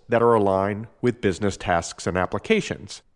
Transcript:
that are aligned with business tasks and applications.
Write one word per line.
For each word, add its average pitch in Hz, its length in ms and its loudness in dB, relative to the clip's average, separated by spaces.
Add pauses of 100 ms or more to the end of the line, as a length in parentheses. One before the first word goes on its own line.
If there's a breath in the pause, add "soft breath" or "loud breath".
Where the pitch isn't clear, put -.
that 117 120 2
are 117 120 6
aligned 101 540 2 (140)
with 120 200 -2
business 98 360 -2
tasks - 480 -2
and 90 120 -2
applications. - 840 -4 (140)